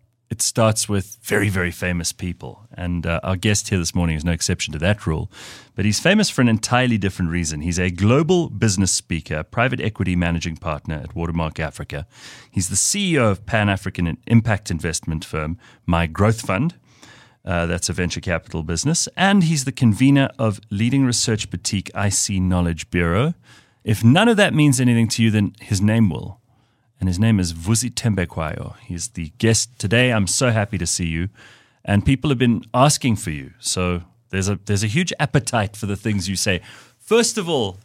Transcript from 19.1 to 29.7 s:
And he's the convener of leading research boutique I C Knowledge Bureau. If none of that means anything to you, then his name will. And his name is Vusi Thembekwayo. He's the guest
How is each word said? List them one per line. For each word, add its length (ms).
And 260
he's 220
the 80
convener 560
of 220
leading 360
research 440
boutique 460
I 140
C 280
Knowledge 520
Bureau. 440
If 220
none 240
of 80
that 180
means 260
anything 280
to 140
you, 100
then 280
his 200
name 300
will. 280
And 80
his 120
name 180
is 140
Vusi 400
Thembekwayo. 880
He's 300
the 280
guest 400